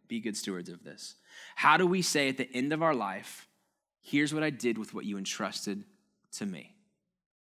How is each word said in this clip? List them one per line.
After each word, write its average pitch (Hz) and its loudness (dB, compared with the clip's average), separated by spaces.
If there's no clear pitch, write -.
be 117 -4
good 107 -4
stewards 90 -6
of 87 -16
this? - -14
How 151 8
do 180 6
we 185 4
say 147 4
at 131 -2
the 127 -4
end 131 0
of 156 0
our 160 6
life, 101 -4
"Here's 147 0
what 156 0
I 151 0
did 117 0
with 104 -8
what 85 -6
you 101 -2
entrusted 101 -4
to 104 -6
me," 85 -10